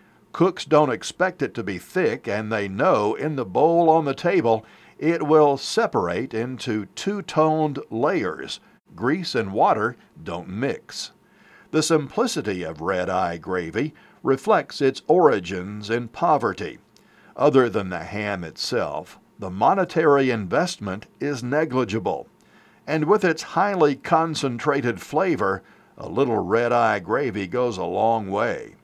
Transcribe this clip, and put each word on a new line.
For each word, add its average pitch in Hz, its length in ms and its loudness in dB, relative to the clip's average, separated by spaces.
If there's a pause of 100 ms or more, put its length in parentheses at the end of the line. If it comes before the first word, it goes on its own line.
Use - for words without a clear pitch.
(340)
Cooks 185 320 0
don't 147 260 4
expect - 500 -4
it 131 120 -2
to 117 100 -6
be 95 140 -4
thick, 123 500 -2
and 107 240 -4
they 104 160 -2
know 107 480 2
in 147 220 -4
the 123 80 -4
bowl 160 440 4
on 156 160 4
the 135 80 -2
table 131 520 0 (340)
it 165 260 0
will 147 320 6
separate 123 760 -2
into 113 520 -4 (100)
two-toned 156 840 0 (100)
layers. 113 720 -2 (340)
Grease 143 420 -2
and 101 180 -2
water 123 420 0 (260)
don't 85 280 -10
mix. - 600 -8 (600)
The 156 120 2
simplicity 147 800 0
of 80 160 -8
red 90 300 -2
eye 90 280 -2
gravy 92 560 -4 (300)
reflects 143 580 0
its 135 260 2
origins 104 840 2
in 120 180 -2
poverty. 110 720 -2 (560)
Other 131 340 6
than 98 200 -2
the 87 100 -6
ham 95 460 -6
itself, 80 760 -6 (180)
the 98 120 -8
monetary 143 840 2
investment 107 760 -4 (120)
is 135 240 -4
negligible. 120 840 -2 (600)
And 151 180 -2
with 190 200 4
its 165 180 0
highly 175 520 2
concentrated 139 1080 0
flavor, 139 600 0 (360)
a - 100 -14
little 110 320 0
red 113 320 2
eye 113 280 2
gravy 104 480 -2
goes 120 300 -2
a 90 60 -4
long 104 480 0
way. 95 520 -2